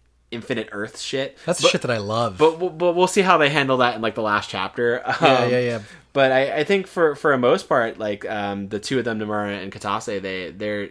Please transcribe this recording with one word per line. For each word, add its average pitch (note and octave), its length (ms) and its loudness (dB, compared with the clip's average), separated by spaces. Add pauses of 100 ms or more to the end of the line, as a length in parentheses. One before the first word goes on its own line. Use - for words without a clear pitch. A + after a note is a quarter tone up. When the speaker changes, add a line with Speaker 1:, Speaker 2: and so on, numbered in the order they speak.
(300)
Speaker 1:
Infinite A#2 420 -6
Earth G#2+ 280 -10
shit. C3+ 460 -6
Speaker 2:
That's F3 140 0
the - 40 2
Speaker 1:
But C4+ 60 4
Speaker 2:
shit - 120 0
that B2 80 -2
I A2+ 80 0
love. G#2+ 400 -2
Speaker 1:
But, D#3+ 200 4
but, F3 200 -4
but F3 160 2
we'll F3+ 120 4
see F#3+ 160 2
how F3+ 160 6
they D3 100 4
handle C3+ 300 2
that B2 180 2
in, A2 60 -10
like, A2 120 -2
the A#2 80 -4
last G#2 280 0
chapter. A#2+ 560 -2
Speaker 2:
Yeah, B2 60 0 (260)
Speaker 1:
Um, B2 120 2
Speaker 2:
yeah, B2 100 2
yeah. A#2 200 -2 (320)
Speaker 1:
but C3+ 200 4
I, C3 260 2
I D3+ 60 0
think F#3+ 220 0
for, D#3+ 280 2
for D3 180 2
a C3 60 4
most C3 300 4
part, A2+ 300 0
like, G#2 300 -4
um, G2+ 400 -4
the G#2 100 -4
two C3 200 -4
of A#2 60 0
them, A2+ 160 -4
Nomura G#2 420 -4
and G2 100 -10
Katase, G#2 480 -6
they, F#2 300 -8
their, G2+ 400 -6